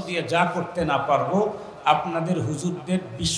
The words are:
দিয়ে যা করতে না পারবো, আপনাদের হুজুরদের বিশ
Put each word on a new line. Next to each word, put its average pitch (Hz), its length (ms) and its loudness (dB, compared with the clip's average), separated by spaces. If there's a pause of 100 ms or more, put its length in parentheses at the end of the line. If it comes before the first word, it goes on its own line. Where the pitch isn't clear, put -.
দিয়ে 175 140 -2 (120)
যা 170 100 6 (100)
করতে 180 280 -4 (100)
না 139 60 4 (120)
পারবো, 147 300 4 (540)
আপনাদের 165 440 0 (100)
হুজুরদের 175 520 -2 (200)
বিশ 170 180 0